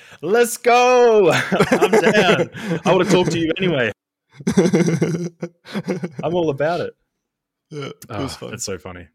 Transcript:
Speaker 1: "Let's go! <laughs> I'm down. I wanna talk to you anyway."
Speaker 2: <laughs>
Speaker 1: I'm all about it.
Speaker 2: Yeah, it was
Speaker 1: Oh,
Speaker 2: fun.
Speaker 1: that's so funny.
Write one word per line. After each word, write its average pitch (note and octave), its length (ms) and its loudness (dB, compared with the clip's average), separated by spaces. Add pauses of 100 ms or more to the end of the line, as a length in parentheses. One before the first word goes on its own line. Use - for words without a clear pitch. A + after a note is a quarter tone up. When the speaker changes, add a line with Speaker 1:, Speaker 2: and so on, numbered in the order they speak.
(220)
Speaker 1:
"Let's A3+ 360 0
go! A#3+ 760 4
<laughs> C3 200 -2 (200)
I'm F#3 200 2
down. G3+ 580 2 (360)
I E3+ 60 2
wanna F3+ 140 2
talk F3+ 240 2
to E3+ 100 -2
you D#3+ 180 -2
anyway." C#3+ 340 0 (540)
Speaker 2:
<laughs> E3+ 1800 -2
Speaker 1:
I'm D#3+ 100 -4
all E3+ 160 0
about D3 320 -2
it. - 120 -10 (760)
Speaker 2:
Yeah, D3 180 -12
it - 80 -16 (140)
was A#2+ 240 -8
Speaker 1:
Oh, - 60 -16
Speaker 2:
fun. B2 120 -14
Speaker 1:
that's - 140 -12
so F#2+ 120 -8
funny. F2+ 380 -18